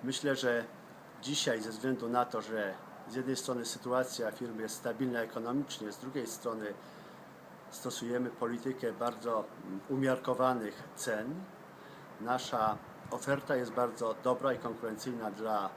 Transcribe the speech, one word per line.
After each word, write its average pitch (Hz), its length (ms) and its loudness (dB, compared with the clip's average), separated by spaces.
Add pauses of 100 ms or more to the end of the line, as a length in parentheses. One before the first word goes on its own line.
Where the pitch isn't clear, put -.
Myślę, 135 320 2
że 120 280 4 (580)
dzisiaj 127 380 2
ze 110 100 -4
względu 117 380 0
na 120 160 6
to, 110 180 0
że 107 320 0 (340)
z 110 60 -8
jednej 131 220 0
strony 120 300 -2
sytuacja 123 680 2
firmy 113 300 -4
jest 107 120 -2
stabilna 120 460 0
ekonomicznie, 117 720 -2
z - 60 -12
drugiej 127 280 -4
strony 110 480 -4 (960)
stosujemy 123 600 0
politykę 120 600 0
bardzo, 113 520 0 (220)
mm, 98 220 -4
umiarkowanych 127 960 4 (140)
cen, 117 380 0 (840)
nasza 113 560 4 (340)
oferta 139 460 2
jest 147 160 2
bardzo 117 420 2 (100)
dobra 127 280 6
i 113 60 2
konkurencyjna 113 720 -2
dla 104 460 2